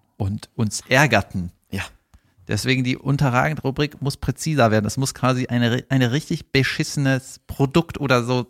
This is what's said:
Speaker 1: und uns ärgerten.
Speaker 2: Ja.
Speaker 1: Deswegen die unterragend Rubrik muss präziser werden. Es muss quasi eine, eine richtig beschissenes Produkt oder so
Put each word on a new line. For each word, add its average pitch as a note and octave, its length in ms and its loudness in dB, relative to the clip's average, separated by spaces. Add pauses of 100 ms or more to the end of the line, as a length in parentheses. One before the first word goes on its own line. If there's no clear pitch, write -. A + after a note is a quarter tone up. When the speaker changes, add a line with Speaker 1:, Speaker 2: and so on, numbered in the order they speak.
(160)
Speaker 1:
und G2+ 380 -4
uns A2 340 -4
ärgerten. A2 600 2 (200)
Speaker 2:
Ja. F#2+ 120 -8 (640)
Speaker 1:
Deswegen B2 380 0
die B2 140 -2
unterragend C#3 680 0
Rubrik D3 380 -4
muss C3+ 160 -4
präziser C3+ 520 2
werden. G#2+ 140 4
Es G#2+ 140 -4
muss C3+ 160 -4
quasi B2+ 320 0
eine, A#2+ 420 0
eine B2+ 240 2
richtig D#3 400 -4
beschissenes C3+ 920 -2
Produkt C#3 520 0
oder B2+ 240 2
so B2 280 0